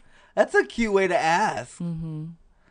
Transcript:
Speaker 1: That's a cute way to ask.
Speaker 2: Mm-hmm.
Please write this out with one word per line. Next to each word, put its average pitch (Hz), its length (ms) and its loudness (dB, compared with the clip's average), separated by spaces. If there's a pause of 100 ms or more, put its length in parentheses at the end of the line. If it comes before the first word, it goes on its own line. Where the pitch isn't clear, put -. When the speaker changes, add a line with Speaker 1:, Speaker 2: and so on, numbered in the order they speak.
(340)
Speaker 1:
That's 233 220 0
a 403 80 4
cute 226 300 -2
way 190 160 4
to 175 80 0
ask. 160 640 0
Speaker 2:
Mm-hmm. 160 480 -8 (440)